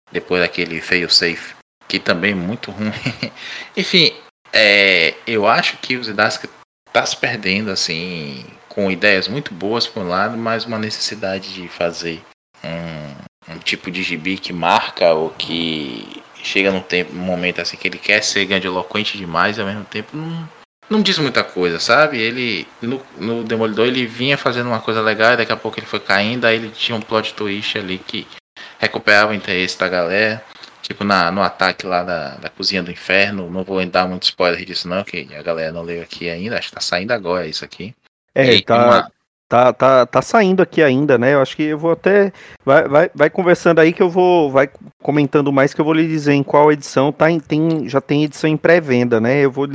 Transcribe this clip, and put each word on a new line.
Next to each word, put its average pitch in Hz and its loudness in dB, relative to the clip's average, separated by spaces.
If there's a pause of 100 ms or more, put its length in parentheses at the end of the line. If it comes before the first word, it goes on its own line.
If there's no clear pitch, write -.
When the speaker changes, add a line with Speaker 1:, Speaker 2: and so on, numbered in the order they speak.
(120)
Speaker 1:
depois 90 -2
daquele 85 -4
Fail 87 -2
Safe, - -2 (340)
que 95 -2
também 95 0
é - -2
muito 98 -6
ruim. 104 -6 (400)
<laughs> - -16
Enfim, 180 2 (400)
é, 98 4 (120)
eu 110 0
acho 147 2
que - -6
o 123 -8
Zdarsky 107 -2 (440)
tá 123 2
se - -6
perdendo, 107 -2
assim, 82 -6 (240)
com 98 -2
ideias 95 2
muito 127 -6
boas 104 -4
por 110 -8
um 87 -6
lado, 101 -2
mas 113 -4
uma 113 -6
necessidade 98 -6
de 92 -14
fazer 85 -6 (420)
um, 80 -12
um 82 -14
tipo - -8
de 90 -8
gibi 87 -6
que - -12
marca 87 0
ou 80 -2
que 76 -8 (200)
chega 98 0
num 95 0
tempo, 90 -4
num 90 -8
momento 90 -4
assim - -6
que - -6
ele 87 -6
quer 104 0
ser 98 -2
grandiloquente 95 -4
demais 92 -2
e - -2
ao 101 -4
mesmo 101 -8
tempo 107 -10
não, 160 -8 (400)
não 214 2
diz 180 0
muita 120 0
coisa, 87 -2
sabe? 143 2
Ele, 113 -4 (140)
no, 131 -6 (160)
no 117 -4
Demolidor, 110 0
ele 127 0
vinha 123 -2
fazendo 123 -2
uma 113 -2
coisa 110 -2
legal 110 4
e - 0
daqui 117 0
a 107 -2
pouco - -8
ele 107 -10
foi 104 -6
caindo, 110 0
aí 113 4
ele 113 -6
tinha - -4
um 107 -4
plot 110 -2
twist 104 -6
ali 92 -6
que - -12 (520)
recuperava 107 2
o - -2
interesse 92 -4
da 92 0
galera. 95 0 (380)
Tipo - -8
na, 92 2
no 98 0
ataque 92 -2
lá 90 0
da, 80 -6
da - -12
Cozinha 95 -4
do 85 -10
Inferno, 95 0
não 92 -6
vou 92 -2
dar 92 0
muito 90 -8
spoiler 90 0
disso 87 -10
não, 95 -4
que 76 -12 (100)
a 76 -14
galera 80 -4
não 85 -10
leu 85 -8
aqui 85 -8
ainda, 90 -6
acho - -10
que - -20
tá - -10
saindo 95 -4
agora 90 -2
isso 78 -8
aqui. 90 -14 (400)
Speaker 2:
É, 135 4
Speaker 1:
E 127 6
aí 113 4
Speaker 2:
tá, 117 2
Speaker 1:
tem 120 6
uma 117 4 (360)
Speaker 2:
tá, 120 6
tá, 127 4
tá 131 0
saindo 190 4
aqui - 0
ainda, 139 4
né? 131 4
Eu 139 4
acho - -4
que 156 -2
eu 151 -2
vou 165 0
até, 196 2 (320)
vai, 143 6
vai, 147 4
vai 147 4
conversando 170 4
aí 160 6
que - 0
eu 185 4
vou, 175 4
vai 135 4 (320)
comentando 143 2
mais 135 4
que - -2
eu 156 2
vou 156 2
lhe 160 2
dizer 151 0
em 143 4
qual 147 4
edição, 139 0
tá 160 2
em, 170 2
tem, 156 -2
já 135 0
tem 147 0
edição 151 -2
em 156 2
pré-venda, 123 4
né? 127 2
Eu 139 4
vou 139 -2
lhe 139 -6